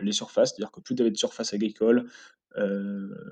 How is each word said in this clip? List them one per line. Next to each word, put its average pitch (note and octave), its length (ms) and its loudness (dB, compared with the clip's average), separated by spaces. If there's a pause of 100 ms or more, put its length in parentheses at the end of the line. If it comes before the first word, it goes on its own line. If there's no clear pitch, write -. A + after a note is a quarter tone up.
les G2+ 100 0
surfaces, - 380 2
c'est-à-dire G#2+ 220 -6
que - 100 -20
plus B2+ 140 -6
t'avais A#2 160 4
de G#2 60 -4
surface - 360 -4
agricole, A2 560 2 (480)
euh, G2+ 500 -4 (240)